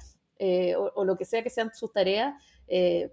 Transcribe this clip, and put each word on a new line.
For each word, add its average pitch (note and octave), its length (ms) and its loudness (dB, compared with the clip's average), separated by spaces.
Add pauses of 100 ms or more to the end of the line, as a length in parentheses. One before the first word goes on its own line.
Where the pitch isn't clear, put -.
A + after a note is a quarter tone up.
(400)
eh, F3+ 360 2
o, G3+ 200 -2
o G3+ 100 0
lo F#3+ 120 2
que F3+ 80 -6
sea A3+ 180 -2
que A#3+ 60 -6
sean A3 240 -4
sus - 200 -10
tareas, G#3 400 0 (340)
eh, F3 460 2